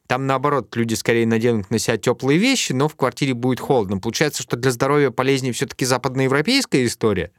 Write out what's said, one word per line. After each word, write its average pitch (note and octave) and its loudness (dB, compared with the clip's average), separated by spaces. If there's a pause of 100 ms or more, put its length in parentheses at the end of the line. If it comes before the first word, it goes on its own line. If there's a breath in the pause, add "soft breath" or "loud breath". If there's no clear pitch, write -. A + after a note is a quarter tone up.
Там, C3+ 0
наоборот, C3+ 0
люди A#2 0
скорее A#2 2
наденут A2+ 0
на A2 0
себя A#2 -2
теплые C3 0
вещи, A#3 0
но C#3 0
в - -10
квартире C3 -2
будет B2 -2
холодно. G#2 0
Получается, A#2 -2
что - -4
для B2+ 0
здоровья C3+ 2
полезнее B2+ 0
все-таки - -6
западноевропейская C3+ 0
история? G#2 -2